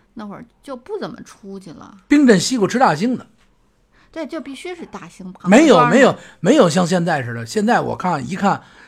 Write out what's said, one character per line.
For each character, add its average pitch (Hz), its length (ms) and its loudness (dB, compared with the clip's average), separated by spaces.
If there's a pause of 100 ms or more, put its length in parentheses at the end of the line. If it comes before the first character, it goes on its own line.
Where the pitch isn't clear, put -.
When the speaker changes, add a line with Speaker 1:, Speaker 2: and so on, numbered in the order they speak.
(160)
Speaker 1:
那 214 120 -16
会 196 80 -16
儿 240 100 -20 (160)
就 277 140 -16
不 370 240 -12
怎 214 100 -10
么 247 140 -16
出 - 340 -20
去 190 140 -20
了。 - 240 -20 (140)
Speaker 2:
冰 285 180 2
镇 214 100 6
西 254 200 -4
瓜 196 100 0
吃 226 100 -4
大 233 160 2
兴 214 220 -4
的。 - 100 -10 (840)
Speaker 1:
对， 320 160 -10
就 320 140 -10
必 269 120 -14
须 349 220 -14
是 339 100 -16
大 - 220 -16
兴 185 240 -18
旁 180 180 -6
边 220 120 8
儿。 - 20 6
Speaker 2:
没 320 40 4
有， 175 180 6
没 190 160 4
有， 208 160 4 (240)
没 208 140 4
有 226 140 4
像 175 160 0
现 170 200 -2
在 156 180 -2
似 120 100 -10
的。 117 120 -10
现 208 200 -4
在 220 140 2
我 120 160 -4
看， 160 340 -4
一 180 60 -8
看， 175 260 -2 (260)